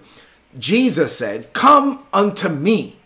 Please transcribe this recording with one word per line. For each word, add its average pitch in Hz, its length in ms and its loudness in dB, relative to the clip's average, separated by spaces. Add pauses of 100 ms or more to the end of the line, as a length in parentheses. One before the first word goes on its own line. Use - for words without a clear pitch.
(580)
Jesus 185 560 0
said, 110 380 -8
"Come 277 600 2
unto 202 360 0
me 156 580 -2